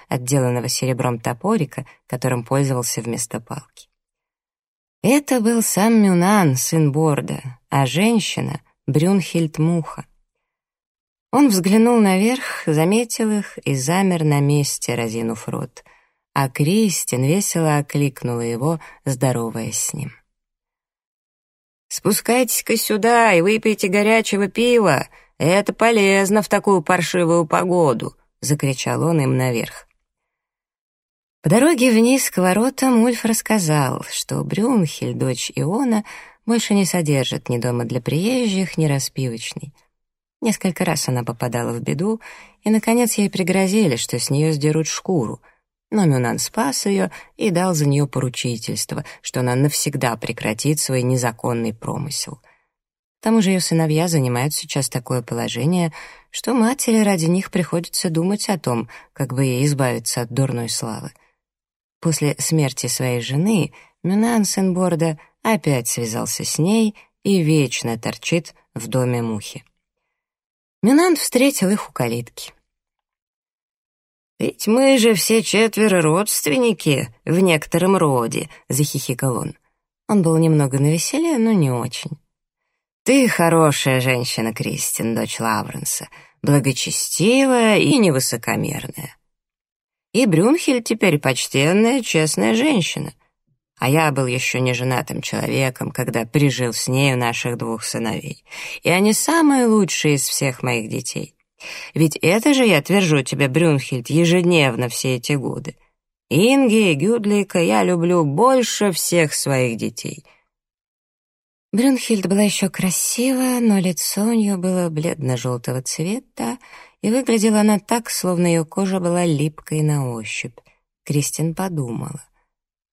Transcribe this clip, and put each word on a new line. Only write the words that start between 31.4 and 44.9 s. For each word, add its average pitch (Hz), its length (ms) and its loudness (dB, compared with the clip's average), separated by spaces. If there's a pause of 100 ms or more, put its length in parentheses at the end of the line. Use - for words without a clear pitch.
По 156 60 0
дороге 254 420 4
вниз 240 400 4
к - 60 -12
воротам 226 680 2
Ульф 240 220 0
рассказал, 180 840 0
что - 340 -6
Брюнхель, 165 680 -2
дочь 127 400 -4
Иона, 214 500 -2 (400)
больше 226 300 0
не 202 100 4
содержит 147 640 -2
ни 123 80 0
дома 120 300 -2
для 120 160 -4
приезжих, 190 720 -2
ни 160 80 0
распивочной. 135 880 -4 (720)
Несколько 196 420 -2
раз 151 240 -2
она 123 160 -2
попадала 117 480 -4
в 117 80 -6
беду, 180 400 -4 (420)
и, - 60 -2
наконец, 226 460 2
ей 202 160 0
пригрозили, 185 640 2
что - 220 -4
с - 100 -4
нее 151 240 2
сдерут 151 340 0
шкуру. 120 540 -4 (500)